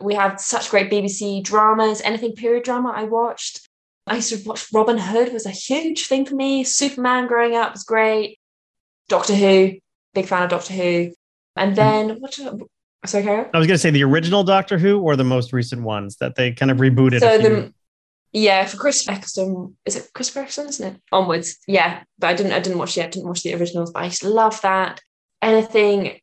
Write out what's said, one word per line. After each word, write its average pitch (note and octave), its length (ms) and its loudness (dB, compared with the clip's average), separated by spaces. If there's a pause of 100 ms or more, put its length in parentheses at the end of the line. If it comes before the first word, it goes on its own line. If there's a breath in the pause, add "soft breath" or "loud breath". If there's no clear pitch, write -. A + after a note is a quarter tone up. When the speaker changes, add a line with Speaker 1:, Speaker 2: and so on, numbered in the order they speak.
Speaker 1:
We G3+ 140 -2
had G3 260 0
such - 300 -6
great G3 180 2
B G#3 140 0
B G3 60 -2
C G3 340 -6
dramas, G#3+ 580 2
anything A3+ 340 -4
period A#3+ 300 0
drama B3 320 -4
I G#3+ 80 -6
watched. A3+ 640 -4 (380)
I G#3+ 100 -2
used A3 140 -4
to G#3 180 -8
watch - 240 -10
Robin A3 260 2
Hood A3+ 340 0
was A3 140 -8
a G3 40 -6
huge D#4 580 -4
thing C4+ 160 0
for C#4 100 -6
me. C4+ 300 0
Superman B3+ 640 -2
growing A#3 280 2
up A#3 160 0
was G3 120 -16
great. A3 540 0 (720)
Doctor G3 260 0
Who, F#3+ 400 6 (400)
big - 120 -2
fan F3+ 160 0
of F3 80 -2
Doctor F3 220 -4
Who. F3 400 -2 (440)
And G3 200 0
then, G#3+ 440 2
what C#4 120 -14
did C#4 160 -12
I, - 580 -16
sorry, G3+ 180 0
Karen? G#3 300 0
Speaker 2:
I E3 40 4
was D#3+ 80 6
gonna F3+ 120 4
say E3 120 2
the C#3+ 140 4
original E3 400 4
Doctor F#3+ 320 2
Who G3 240 4
or D#3+ 160 2
the C3 80 0
most B2+ 280 0
recent A#2+ 300 -4
ones G#2 340 -6
that B2+ 180 -6
they B2 180 0
kind C3+ 180 0
of B2+ 80 2
rebooted C3 420 4
Speaker 1:
So A3+ 160 6
Speaker 2:
a - 20 6
few. A3 100 6
Speaker 1:
the, G#3+ 260 0 (580)
yeah, G3+ 340 4
for G3 100 -12
Chris C#4 320 0
Eccleston, F#3+ 680 -6 (100)
is G3+ 100 -6
it - 180 -12
Chris - 220 -8
Eccleston, C#4 320 -10
isn't G#3 280 -10
it? - 40 -20 (120)
Onwards, E3+ 460 -2 (100)
yeah. F3 340 0 (160)
But F3+ 100 0
I F3+ 60 2
didn't, F#3+ 180 -2
I - 80 0
didn't F3+ 180 -4
watch E3+ 180 -4
the, E3+ 80 -2
I E3+ 40 -8
didn't F3 200 -10
watch F3 160 -6
the E3+ 100 -4
originals, E3+ 380 -4
but - 100 -6
I F3 40 -4
used F3 160 -6
to F#3 60 -4
love A3 340 2
that. F#3+ 380 -2 (420)
Anything, G#3+ 800 2